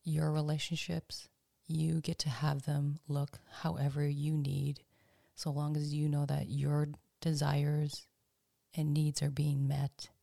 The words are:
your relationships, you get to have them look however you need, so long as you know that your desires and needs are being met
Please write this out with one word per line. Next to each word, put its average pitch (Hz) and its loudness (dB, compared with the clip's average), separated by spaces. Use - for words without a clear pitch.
your 156 2
relationships, 156 -2
you 160 2
get 165 -4
to 151 0
have 139 0
them 143 0
look 143 -2
however 143 0
you 143 0
need, 143 0
so - -4
long 147 0
as 147 -2
you 151 2
know 143 2
that 143 0
your 147 2
desires 147 0
and 151 0
needs 151 2
are 147 2
being 139 2
met 139 -2